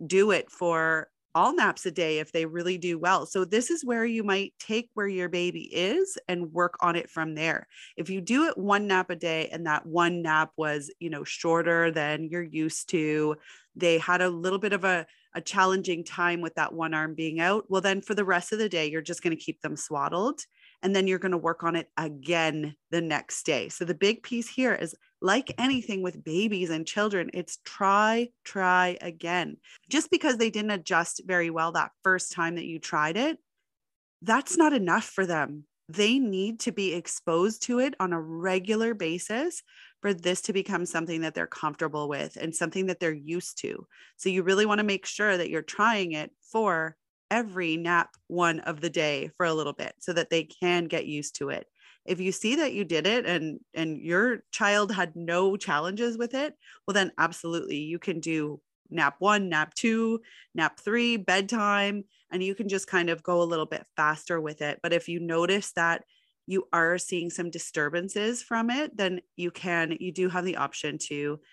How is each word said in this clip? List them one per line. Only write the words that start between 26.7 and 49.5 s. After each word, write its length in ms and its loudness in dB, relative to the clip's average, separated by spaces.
children, 460 0
it's 320 -8
try, 640 2
try 560 2
again. 560 -4
Just 220 0
because 260 2
they 140 2
didn't 220 -2
adjust 520 0
very 240 2
well 240 0
that 200 0
first 300 2
time 240 -2
that 100 -6
you 120 -8
tried 380 -2
it, 220 0
that's 380 2
not 160 8
enough 300 2
for 200 -2
them. 400 -2
They 300 4
need 420 0
to 120 -2
be 200 -2
exposed 680 0
to 160 0
it 200 2
on 140 -2
a 80 0
regular 720 0
basis 680 -4
for 100 2
this 300 0
to 100 -2
become 320 0
something 380 -4
that 120 -4
they're 120 -2
comfortable 600 -4
with 300 -4
and 180 -6
something 320 -2
that 140 -4
they're 140 0
used 480 -8
to. 240 -8
So 100 -4
you 140 2
really 240 4
wanna 180 2
make 220 -2
sure 320 2
that 100 -2
you're 140 -4
trying 500 0
it 200 -6
for 460 0
every 480 0
nap 320 2
one 340 2
of 220 -6
the 80 -2
day 480 -2
for 80 2
a 80 2